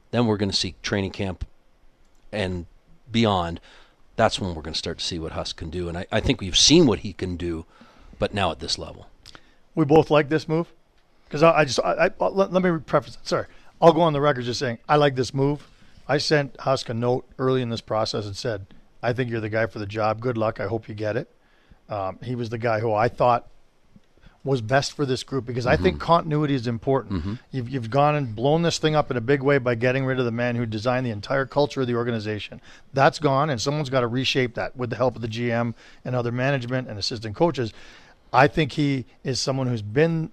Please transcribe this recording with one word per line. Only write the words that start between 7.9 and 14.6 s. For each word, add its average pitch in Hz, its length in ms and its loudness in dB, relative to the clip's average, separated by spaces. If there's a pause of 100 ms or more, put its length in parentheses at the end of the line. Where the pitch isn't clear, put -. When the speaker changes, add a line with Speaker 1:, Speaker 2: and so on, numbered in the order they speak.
Speaker 1:
but 104 160 -2
now 98 160 2
at 78 100 -8
this - 180 -4
level. 80 280 -14 (680)
Speaker 2:
We 160 120 2
both 151 240 6
like 151 180 4
this 156 200 -2
move? 160 220 -2 (600)
'Cause 151 120 0
I, 160 180 8
I 156 40 6
just, 127 180 -2
I, 165 280 2 (100)
I, 190 80 0
let, 196 240 0
let 185 100 2
me 175 220 2
preface - 300 -2
it. - 120 -16
Sorry. 127 200 -2 (340)
I'll 165 120 10
go 160 100 4
on 160 100 4
the 143 80 0
record 135 240 2
just 120 160 -4